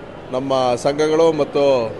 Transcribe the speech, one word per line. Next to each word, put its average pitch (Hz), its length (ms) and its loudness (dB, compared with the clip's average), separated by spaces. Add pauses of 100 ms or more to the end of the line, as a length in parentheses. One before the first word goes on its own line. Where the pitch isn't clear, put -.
(320)
ನಮ್ಮ 131 440 0
ಸಂಘಗಳು 156 580 2
ಮತ್ತು 139 680 0